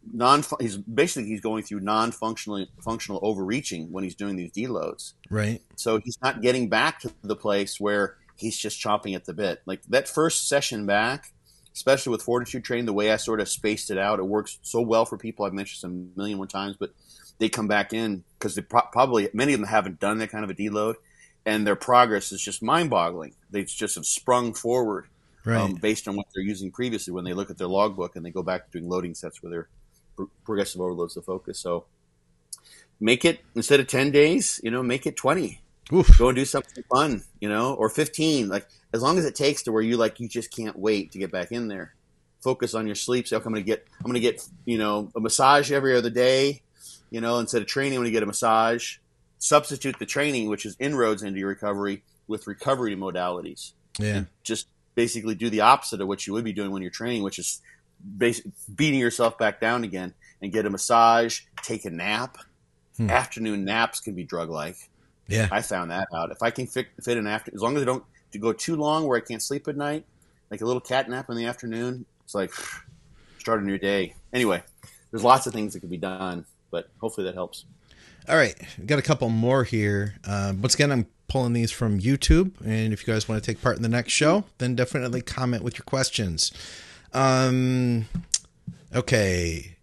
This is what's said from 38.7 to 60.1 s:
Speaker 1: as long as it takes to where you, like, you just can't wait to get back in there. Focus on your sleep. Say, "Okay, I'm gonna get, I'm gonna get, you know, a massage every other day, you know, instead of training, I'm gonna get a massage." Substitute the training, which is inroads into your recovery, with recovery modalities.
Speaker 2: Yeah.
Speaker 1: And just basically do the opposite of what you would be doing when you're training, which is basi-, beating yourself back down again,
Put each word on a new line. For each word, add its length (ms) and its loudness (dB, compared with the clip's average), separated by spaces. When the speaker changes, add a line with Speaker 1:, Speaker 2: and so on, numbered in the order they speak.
Speaker 1:
as 80 0
long 160 2
as 80 2
it 100 -4
takes 280 0
to 80 -4
where 100 2
you, 160 2
like, 220 0
you 80 -8
just 240 -8
can't 260 -10
wait 360 0
to 40 -12
get 140 -6
back 200 -6
in 160 -6
there. 260 -10
Focus 320 -2
on 120 -2
your 100 -4
sleep. 320 -2
Say, 80 -2
"Okay, 100 -2
I'm 80 -4
gonna 100 -2
get, 240 -2
I'm 80 -8
gonna 120 0
get, 260 0
you 120 0
know, 380 -2
a 40 -6
massage 520 4
every 240 4
other 140 2
day, 520 2
you 120 -8
know, 180 0
instead 220 0
of 60 -8
training, 300 -2
I'm 60 0
gonna 80 -2
get 120 2
a 40 -2
massage." 680 2
Substitute 600 0
the 60 -8
training, 440 -2
which 160 -6
is 140 -12
inroads 420 0
into 180 -6
your 100 -2
recovery, 540 -4
with 200 -8
recovery 480 -2
modalities. 800 -6
Speaker 2:
Yeah. 160 0
Speaker 1:
And 120 -2
just 240 -4
basically 400 0
do 160 -2
the 100 2
opposite 400 6
of 60 -4
what 180 -4
you 80 -6
would 100 -2
be 100 -4
doing 180 -4
when 100 -6
you're 80 -8
training, 320 -4
which 160 -4
is 240 -6
basi-, 340 0
beating 240 2
yourself 380 2
back 240 0
down 220 0
again, 320 -8